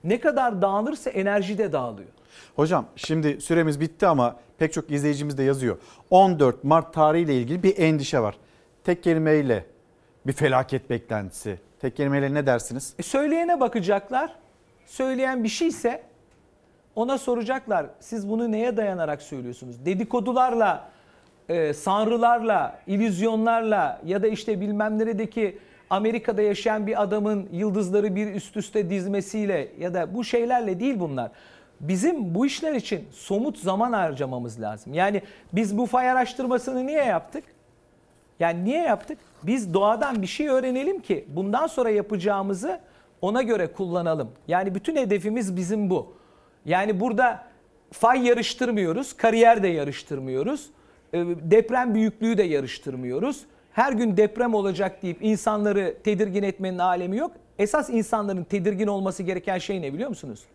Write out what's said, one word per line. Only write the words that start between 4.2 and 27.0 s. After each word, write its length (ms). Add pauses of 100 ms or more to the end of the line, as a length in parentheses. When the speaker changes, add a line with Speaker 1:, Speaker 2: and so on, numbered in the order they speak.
Speaker 2:
pek 160
çok 180
izleyicimiz 460
de 60
yazıyor. 340 (320)
On 300
dört 240
Mart 300
tarihiyle 440
ilgili 260
bir 140
endişe 420
var. 160 (480)
Tek 200
kelimeyle 600 (640)
bir 60
felaket 560
beklentisi. 720 (200)
Tek 160
kelimeyle 380
ne 120
dersiniz? 540
Speaker 1:
E, 40
söyleyene 560
bakacaklar. 760 (500)
Söyleyen 580
bir 60
şeyse 540 (920)
ona 220
soracaklar, 680 (140)
"Siz 300
bunu 220
neye 260
dayanarak 440
söylüyorsunuz?" 640
Dedikodularla, 1040 (600)
e, 240
sanrılarla, 1120
illüzyonlarla 1160
ya 180
da 40
işte 340
bilmem 380
neredeki 580 (320)
Amerika'da 520
yaşayan 460
bir 140